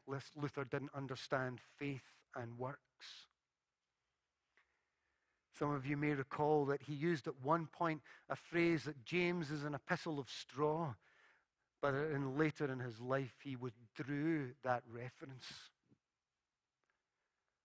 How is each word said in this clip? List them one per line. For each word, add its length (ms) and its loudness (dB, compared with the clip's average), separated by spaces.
Lis-, 280 -6
Luther 300 -2
didn't 300 -4
understand 640 -2
faith 260 -4
and 240 -6
works. 220 -4
Some 160 4
of 120 -2
you 100 0
may 160 2
recall 540 4
that 160 0
he 120 -6
used 320 0
at 160 -4
one 240 4
point 360 -2
a 80 0
phrase 480 2
that 200 -6
James 460 2
is 140 -2
an 100 -2
epistle 440 -2
of 100 -4
straw, 680 0
but 140 4
in, 420 0
later 340 4
in 80 -2
his 220 -6
life 420 0
he 140 -6
withdrew 920 -2
that 260 4
reference. 560 -10